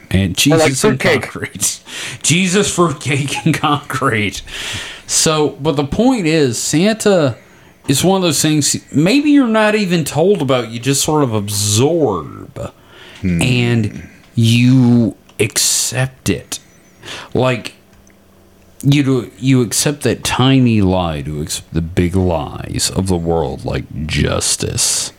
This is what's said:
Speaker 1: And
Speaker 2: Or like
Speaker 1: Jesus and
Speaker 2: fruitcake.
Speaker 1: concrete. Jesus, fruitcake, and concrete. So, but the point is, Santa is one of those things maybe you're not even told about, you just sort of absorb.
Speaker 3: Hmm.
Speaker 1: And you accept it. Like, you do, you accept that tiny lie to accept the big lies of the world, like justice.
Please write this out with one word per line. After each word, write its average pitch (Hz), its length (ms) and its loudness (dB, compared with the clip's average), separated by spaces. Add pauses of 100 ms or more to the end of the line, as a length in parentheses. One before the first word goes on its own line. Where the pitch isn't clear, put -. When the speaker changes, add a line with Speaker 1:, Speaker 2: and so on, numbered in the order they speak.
(100)
Speaker 1:
And 95 220 2 (140)
Speaker 2:
Or 160 100 4
like 156 120 4
Speaker 1:
Jesus 135 160 -2
and 135 160 2
Speaker 2:
fruitcake. 151 220 0
Speaker 1:
concrete. - 580 -8 (420)
Jesus, 180 520 0
fruitcake, 147 720 -2
and 160 80 2
concrete. 123 880 -2 (640)
So, 156 440 2 (100)
but 151 160 0
the 147 100 0
point 220 400 2
is, 147 320 2
Santa 185 800 2 (520)
is 139 160 0
one 190 120 4
of 185 60 0
those 165 200 0
things 151 340 0 (160)
maybe 262 380 2
you're 277 180 6
not 214 260 2
even 180 300 0
told 170 380 2
about, 123 280 0
you 117 80 -8
just 135 240 0
sort 151 200 2
of 120 120 0
absorb. 104 1400 -2 (480)
Speaker 3:
Hmm. 87 220 0
Speaker 1:
And 120 680 0 (260)
you 120 840 4 (240)
accept - 880 -2
it. - 300 -4 (760)
Like, 123 400 -2 (1080)
you 139 200 4
do, 127 360 0
you 127 240 4
accept 143 400 -2
that 110 200 0
tiny 123 580 2
lie 90 420 0
to 73 200 -6
accept - 320 -10
the 82 80 0
big 87 320 -2
lies - 800 -2
of 95 140 -2
the 92 80 0
world, 82 480 -2
like - 420 -6
justice. - 1120 -2